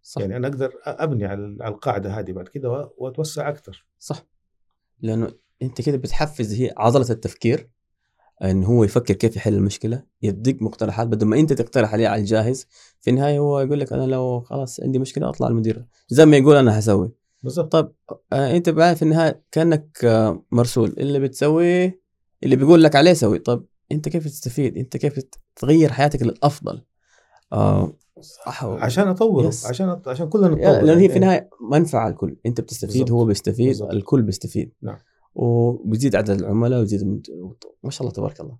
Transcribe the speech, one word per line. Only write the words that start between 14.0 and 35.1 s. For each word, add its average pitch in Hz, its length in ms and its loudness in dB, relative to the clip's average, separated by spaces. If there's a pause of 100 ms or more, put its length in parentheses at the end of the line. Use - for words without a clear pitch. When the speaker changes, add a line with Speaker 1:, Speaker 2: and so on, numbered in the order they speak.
Speaker 1:
لو 127 360 -2
خلاص 131 380 -10
عندي 131 200 -2
مشكلة 131 300 -6
أطلع 127 180 -4
المدير"، 113 380 -2 (220)
زي 143 180 8
ما 151 120 8
يقول: 143 180 6
"أنا 123 240 4
هسوي". 107 320 0 (320)
Speaker 2:
بالضبط. 156 280 -6
Speaker 1:
طب، 151 220 0 (400)
آه، 139 240 0
أنت 175 120 0
بعد 160 260 4
في 165 60 -6
النهاية 160 500 0
كأنك، 160 540 0
آه، 110 460 2
مرسول، 120 460 0
اللي 139 220 -2
بتسويه، 170 800 0 (420)
اللي 135 120 4
بيقول 160 280 8
لك 147 120 4
عليه 160 180 6
سوي. 107 260 2
طب 123 260 -4 (260)
أنت 151 180 -6
كيف 156 140 -6
تستفيد؟ 139 540 -6
أنت 123 200 -8
كيف 143 220 -4 (360)
تغير 151 360 4
حياتك 135 320 0
للأفضل؟ - 640 -2 (680)
آه، 101 400 0 (280)
صح. - 440 -14
Speaker 2:
عشان 123 420 -2
أطوره، 185 400 2
Speaker 1:
يس. - 180 -6
Speaker 2:
عشان 175 300 -4
أط-، 156 120 -14
عشان 147 220 -6
كلنا 202 180 4
Speaker 1:
يا، 160 60 4
Speaker 2:
نتطور. - 340 4
Speaker 1:
لأن 165 100 6
هي 190 100 8
في 135 60 4
Speaker 2:
إيه. - 20 0
Speaker 1:
النهاية 185 340 2 (220)
منفعة 143 380 0
الكل، 80 360 -6
أنت 117 160 -4
بتستفيد، 113 400 -10
Speaker 2:
بالضبط. 123 100 0
Speaker 1:
هو 120 140 4
بيستفيد، 107 420 0
Speaker 2:
بالضبط. 104 240 -2
Speaker 1:
الكل 110 300 0
بيستفيد. - 600 -6
Speaker 2:
نعم. 104 160 -12 (380)